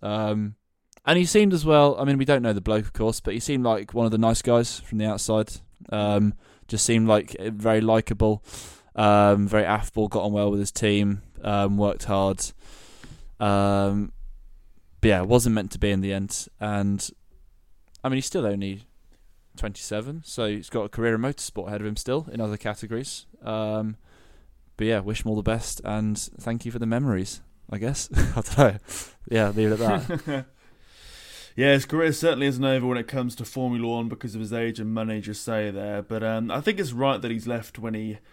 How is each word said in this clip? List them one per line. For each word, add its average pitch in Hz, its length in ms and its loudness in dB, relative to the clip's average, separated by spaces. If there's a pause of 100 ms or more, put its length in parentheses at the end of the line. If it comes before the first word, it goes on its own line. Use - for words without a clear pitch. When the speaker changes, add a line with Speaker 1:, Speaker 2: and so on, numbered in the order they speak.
Speaker 1:
um, 107 520 -4 (500)
and 165 120 4
he 180 80 4
seemed 202 280 6
as 156 120 0
well, 147 340 6
I 139 40 -2
mean, 139 160 2
we 135 60 0
don't 135 180 4
know 110 100 2
the 98 80 -2
bloke, 107 240 0
of - 80 -8
course, 113 260 0
but 101 140 -4
he 113 60 -4
seemed 131 260 -2
like 104 300 0
one 117 100 2
of 110 60 2
the 110 80 2
nice 113 240 4
guys 120 360 2
from 107 200 -6
the 107 60 0
outside. 107 460 0 (380)
Um, 104 460 2 (320)
just - 180 -2
seemed 113 220 4
like 104 320 4
very 110 420 0
likeable, 110 600 2 (540)
um, 104 520 6
very 104 180 2
affable, 107 420 0
got 98 160 -2
on 104 80 0
well 104 180 2
with 101 120 2
his 98 100 -4
team, 101 500 2 (200)
um, 101 360 2
worked 101 280 0
hard. 98 360 0 (1000)
Um, 101 720 2 (880)
but 117 60 6
yeah, 95 140 6
wasn't 113 340 4
meant 101 160 -2
to - 80 -10
be 101 120 2
in 98 80 2
the 98 140 0
end. 98 340 -6 (120)
And, 101 500 -2 (920)
I 135 60 -2
mean, 131 80 -2
he's 135 80 -4
still 156 200 -2
only 101 380 -4 (720)
twenty-seven, 117 680 -8
so 113 220 -4
he's 104 220 -6
got 113 140 -2
a - 60 -8
career 113 260 0
in 113 60 0
motorsport 107 460 -6
ahead 104 140 -6
of 107 60 -6
him 107 100 -6
still 147 340 -4
in 113 80 -6
other 107 180 -2
categories. 113 680 -8 (160)
Um, 107 560 -4 (800)
but 107 100 -2
yeah, 113 140 2
wish 104 240 -4
him 113 40 -2
all 107 60 0
the 104 80 -2
best - 400 -4
and 107 340 -2
thank - 480 -8
you 117 60 -8
for 117 80 -6
the 117 60 -4
memories, 113 560 -2 (280)
I 107 80 -6
guess. 117 340 -6
<laughs> - 40 0
I - 260 4
don't - 160 -6
know. 110 200 6 (520)
Yeah, 110 200 2
leave 107 220 2
it 110 100 -2
at 110 260 0 (180)
that. 135 240 -6
Speaker 2:
<laughs> - 60 -20 (1000)
Yeah, 139 180 4
his 139 120 2
career 156 280 2
certainly 143 340 2
isn't 135 180 0
over 131 220 2
when 123 100 0
it 117 100 -6
comes 123 280 -4
to 117 100 -10
Formula 123 420 -2
One 117 220 -2
because 110 240 -10
of 110 80 -8
his 107 100 -8
age 117 280 -4
and 110 120 -4
money, 110 300 -4
just 104 220 -10
say 107 260 -2
there. 101 320 -6
But, 113 220 -6
um, 113 260 -2
I 131 120 -4
think 208 180 -2
it's 143 140 -6
right 127 280 0
that 120 80 -4
he's 113 160 -6
left 117 320 -8
when 113 160 -8
he 107 240 -8 (160)